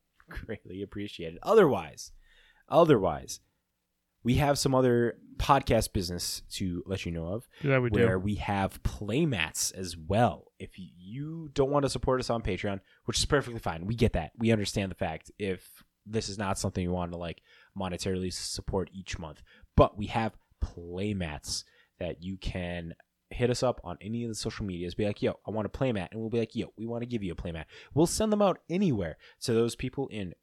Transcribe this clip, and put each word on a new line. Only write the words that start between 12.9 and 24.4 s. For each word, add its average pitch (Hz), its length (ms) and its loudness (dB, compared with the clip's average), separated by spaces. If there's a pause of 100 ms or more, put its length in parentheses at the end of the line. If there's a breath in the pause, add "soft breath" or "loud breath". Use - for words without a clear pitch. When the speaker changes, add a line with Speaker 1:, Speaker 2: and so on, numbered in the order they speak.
Speaker 1:
which 117 120 -2
is - 80 2
perfectly 120 340 0
fine. 85 280 -4
We 117 80 0
get 113 180 4
that. 82 240 -2
We 113 140 4
understand 101 400 2
the - 40 -10
fact 82 440 -6
if 95 440 -6 (220)
this 107 240 -4
is 98 80 -8
not 98 220 -2
something 98 240 -2
you 87 80 0
want 87 220 -2
to, 85 40 -8
like, 85 240 -8 (340 soft breath)
monetarily 92 560 -2
support - 600 -4
each 95 240 -10
month. 80 240 -12 (340 soft breath)
But - 220 8
we 104 100 -6
have 113 300 -2 (260)
playmats 87 1000 -6 (360)
that 82 220 -6
you 95 160 -8
can 87 560 -6 (380)
hit 123 200 2
us - 100 0
up 123 220 2
on 87 180 -8
any 113 220 -6
of 117 60 -4
the 107 40 -6
social 110 320 -6